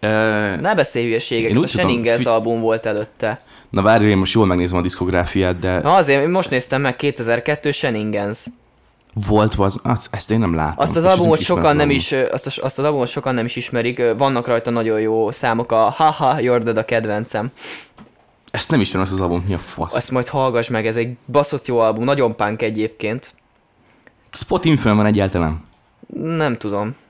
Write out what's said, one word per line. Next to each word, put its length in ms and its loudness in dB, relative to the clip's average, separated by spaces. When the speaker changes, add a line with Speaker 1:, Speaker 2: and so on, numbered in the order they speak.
Speaker 1:
Ö, 60 -2
Speaker 2:
Ne 140 0
beszélj 300 0
hülyeségeket, 460 -2
Speaker 1:
én 80 4
úgy 60 4
Speaker 2:
a 40 -4
Speaker 1:
tudom, 180 0
Speaker 2:
Shenanigans 320 2
Speaker 1:
fi- 80 0
Speaker 2:
album 340 0
volt 260 0
előtte. 540 -4
Speaker 1:
Na 120 0
várj, 240 6
én 100 6
most 160 0
jól 140 6
megnézem 320 2
a 40 0
diszkográfiát, 760 0
de 220 -2
Speaker 2:
Na 140 2
azért, 280 4
én 80 0
most 200 0
néztem 300 -2
meg, 160 -2
kétezer-kettő 760 -2
Shenanigans. 760 -4
Speaker 1:
Volt, 280 4
az, 280 0
az, 280 -2
ezt 200 -6
én 80 2
nem 160 0
láttam. 200 -2
Speaker 2:
Azt 120 -2
az 80 0
Speaker 1:
És 60 6
Speaker 2:
albumot 200 4
Speaker 1:
nem 100 4
is 60 -2
Speaker 2:
sokan 160 0
Speaker 1:
ismerem 140 4
Speaker 2:
nem 20 0
Speaker 1:
az 140 2
Speaker 2:
is, 100 -4
ö, 200 0
azt 140 -4
a, 60 -8
azt 140 -4
az 60 -2
albumot 240 0
sokan 260 -4
nem 100 -2
is 120 -6
ismerik, 420 -4
ö, 180 2
vannak 300 0
rajta 240 -2
nagyon 300 0
jó 300 0
számok, 420 -2
a 40 2
Ha 340 4
Ha, 280 0
You're 260 2
Dead 120 0
a 80 0
kedvencem. 680 -4
Speaker 1:
Ezt 200 -4
nem 100 4
ismerem, 220 0
azt 100 -4
az 80 -4
album, 280 -2
mi 60 -2
a 40 -4
fasz? 360 -8
Speaker 2:
Azt 160 -2
majd 180 -2
hallgass 400 -2
meg, 180 0
ez 100 -2
egy 200 -4
baszott 400 0
jó 120 0
album, 260 2
nagyon 320 0
punk 260 -2
egyébként. 720 -4
Speaker 1:
Spotify 440 0
fönn 200 2
van 100 4
egyáltalán? 560 0
Speaker 2:
Nem 420 -2
tudom. 380 -4